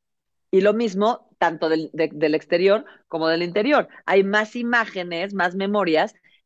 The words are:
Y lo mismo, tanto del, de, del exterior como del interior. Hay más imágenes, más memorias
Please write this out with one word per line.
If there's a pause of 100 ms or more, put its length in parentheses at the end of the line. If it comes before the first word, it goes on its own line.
(520)
Y
lo
mismo, (100)
tanto
del,
de,
del
exterior (220)
como
del
interior. (160)
Hay
más
imágenes,
más
memorias (300)